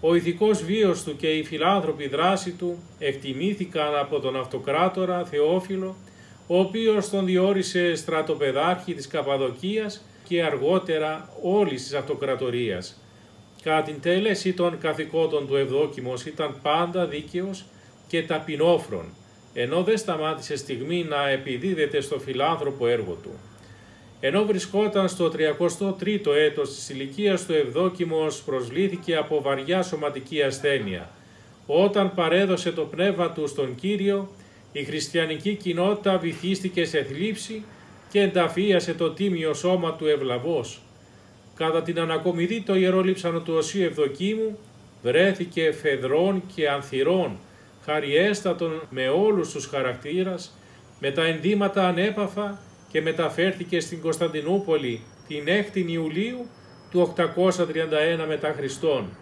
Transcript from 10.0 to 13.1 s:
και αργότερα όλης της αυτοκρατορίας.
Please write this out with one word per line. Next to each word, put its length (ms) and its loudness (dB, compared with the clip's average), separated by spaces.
και 160 0
αργότερα 840 0
όλης 420 2
της 100 -10
αυτοκρατορίας. 1080 -2